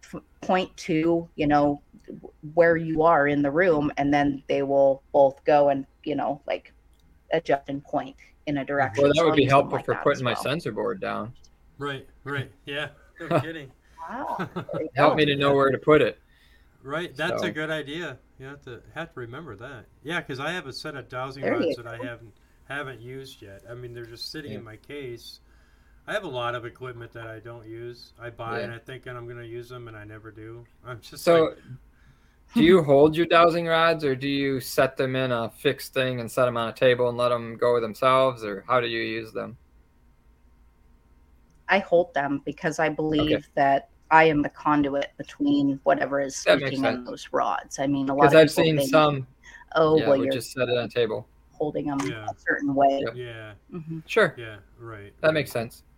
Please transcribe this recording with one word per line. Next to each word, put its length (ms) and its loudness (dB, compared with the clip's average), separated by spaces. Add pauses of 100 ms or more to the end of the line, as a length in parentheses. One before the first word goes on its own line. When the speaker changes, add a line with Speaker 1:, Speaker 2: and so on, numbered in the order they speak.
Speaker 1:
f-, 180 -16 (200)
point 360 0
to, 580 0
you 120 0
know, 360 2 (240)
w-, 260 -18 (220)
where 220 6
you 260 0
are 240 6
in 160 2
the 80 0
room," 460 2
and 160 2
then 360 2
they 140 0
will 400 4 (100)
both 320 4
go 240 6
and, 160 -2 (200)
you 100 -4
know, 320 -4
like, 260 -8 (600)
adjust 360 -2
and 160 -8
point 320 -8 (300)
in 120 -2
a 60 -6
Speaker 2:
Mm-hmm. 0 -
Speaker 1:
direction. 360 0
Speaker 3:
Well, 140 6
that 80 4
Speaker 1:
So 20 6
Speaker 3:
would 100 4
Speaker 1:
I'll 0 -
Speaker 3:
be 100 4
Speaker 1:
use 100 4
them 140 4
Speaker 3:
helpful 100 -2
Speaker 1:
like 60 -14
Speaker 3:
for 60 -2
Speaker 1:
that 120 -4
Speaker 3:
putting 200 0
Speaker 1:
as 0 -
Speaker 3:
my 100 -2
Speaker 1:
well. 100 -6
Speaker 3:
sensor 280 -4
board 300 -6
down. 320 -8 (440)
Speaker 2:
Right, 300 -10 (160)
right. 280 -8 (140)
Yeah. 280 -8
Speaker 3:
<laughs> 60 -20 (200)
Speaker 2:
No 120 -12
kidding. 400 -4 (260)
Speaker 1:
Wow. 480 -8 (100)
Speaker 2:
<laughs> 0 - (160)
Speaker 1:
There 120 -6
you 120 -8
Speaker 3:
Help 200 4
Speaker 1:
go. 20 -2
Speaker 3:
me 80 6
to 100 6
know 180 2
Speaker 2:
Yeah. 20 4
Speaker 3:
where 160 4
to 60 -2
put 240 6
it. 180 0 (640)
Speaker 2:
Right. 340 -10
That's 280 -4
a 60 -2
Speaker 3:
So. 20 -10
Speaker 2:
good 180 -6
idea. 500 -8 (180)
You 80 -18
have 180 -18
to, 180 -16 (140)
have 180 -12
to 60 -16
remember 380 -14
that. 280 -18 (160)
Yeah, 200 -6
'cause 180 -12
I 120 -6
have 140 -8
a 80 -14
set 220 -12
of 140 -16
dowsing 340 -10
Speaker 1:
There 120 -2
you 120 -2
Speaker 2:
rods 80 -4
that 120 -16
I 100 -14
Speaker 1:
go. 100 -10
Speaker 2:
haven't, 320 -16 (260)
haven't 360 -12
used 400 -18
yet. 280 -20
I 40 -14
mean, 200 -16
they're 120 -14
just 260 -16
sitting 220 -12
Speaker 3:
Yeah. 60 -12
Speaker 2:
in 40 -18
my 140 -20
case. 640 -16 (640)
I 60 -8
have 120 -6
a 40 -8
lot 260 -4
of 100 -10
equipment 480 -14
that 140 -14
I 120 -14
don't 280 -18
use. 520 -16
I 120 -14
buy 300 -8
Speaker 3:
Yeah. 20 -6
Speaker 2:
and 100 -10
I 60 -14
think 280 -16
I'm 200 -12
gonna 180 -14
use 240 -14
them, 200 -16
and 80 -18
I 80 -18
never 260 -18
do. 360 -18 (160)
I'm 180 -14
just 240 -12
Speaker 3:
So, 60 4
Speaker 2:
like 260 2 (1000)
Speaker 3:
do 80 4
you 200 8
hold 320 6
your 120 0
dowsing 400 4
rods, 360 2
or 120 0
do 120 -6
you 340 0
set 360 0
them 180 -2
in 160 0
a 200 -2
fixed 420 -4
thing 260 -2
and 120 -8
set 140 2
them 120 -2
on 120 -2
a 40 -10
table 360 4
and 80 -6
let 120 2
them 280 -4
go 240 2
themselves, 600 2
or 240 -8
how 140 2
do 60 -2
you 140 -4
use 320 -6
them? 240 -10 (2000)
Speaker 1:
I 120 4
hold 340 2
them 320 -2
because 340 -4
I 100 2
believe 480 0
Speaker 3:
Okay. 60 -6 (120)
Speaker 1:
that 340 2 (220)
I 140 8
am 160 2
the 80 -2
conduit 680 -2
between 680 -2
whatever 360 0
is 160 -6 (100)
Speaker 3:
That 140 4
makes 200 -4
Speaker 1:
speaking 60 0
in 120 0
Speaker 3:
sense. 80 -12
Speaker 1:
those 260 -12
rods. 480 -4
I 80 -2
mean, 220 -2
a 60 -2
lot 120 6
Speaker 3:
'Cause 60 4
Speaker 1:
of 80 10
Speaker 3:
I've 80 8
Speaker 1:
people 160 0
Speaker 3:
seen 100 2
Speaker 1:
think, 140 0
Speaker 3:
some, 380 2 (480)
Speaker 1:
"Oh, 220 4
Speaker 3:
yeah, 80 2
Speaker 1:
well, 120 4
Speaker 3:
would 80 0
Speaker 1:
you're 60 -2
Speaker 3:
just 200 -6
set 180 -2
it 80 0
on 80 -2
a 40 -10
table. 400 -4 (220)
Speaker 1:
holding 380 -6
'em 140 -4
Speaker 2:
Yeah. 260 -8
Speaker 1:
a 100 -10
certain 360 -4
way." 320 2
Speaker 3:
Yep. 60 -8
Speaker 2:
Yeah. 420 -14 (160)
Speaker 1:
Mm-hmm. 360 -10
Speaker 3:
Sure. 300 0
Speaker 2:
Yeah, 220 -16 (180)
right, 440 -18
Speaker 3:
That 120 2
Speaker 2:
right. 20 0
Speaker 3:
makes 160 -4
sense. 320 -8 (140)